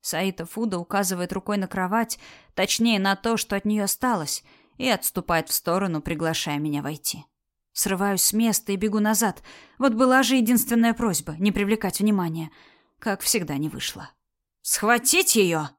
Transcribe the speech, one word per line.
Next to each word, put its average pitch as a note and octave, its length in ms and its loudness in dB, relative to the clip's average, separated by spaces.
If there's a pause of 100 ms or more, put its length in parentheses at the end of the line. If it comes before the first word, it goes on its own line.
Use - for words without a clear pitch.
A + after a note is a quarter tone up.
Саита F3+ 440 -4
Фуда G#3+ 340 -4
указывает F3+ 520 -2
рукой G3+ 260 -4
на F#3+ 100 -4
кровать, G3+ 500 -2 (380)
точнее, G#3+ 440 2
на G3 160 2
то, A3+ 220 -2
что - 180 -4
от G3 100 -4
нее G#3 180 2
осталось, G3+ 600 -2 (340)
и B3+ 120 -2
отступает E3+ 600 -2
в - 40 -4
сторону, F#3 480 0
приглашая D#3+ 560 -2
меня D3 240 -2
войти. D3 440 -8 (480)
Срываюсь G3 500 0
с - 100 2
места A3 380 0
и G3 60 -2
бегу G#3+ 220 0
назад. G#3+ 440 0 (340)
Вот B3+ 160 2
была B3+ 300 6
же A#3+ 120 2
единственная A#3 580 4
просьба — F#3+ 460 -2
не G3+ 120 2
привлекать G3+ 480 0
внимания. E3+ 520 0 (480)
Как G3+ 220 -4
всегда, D3+ 360 -2
не D3+ 120 -2
вышло. - 400 -10 (520)
«Схватить A#3+ 720 2
ее!» E3 440 2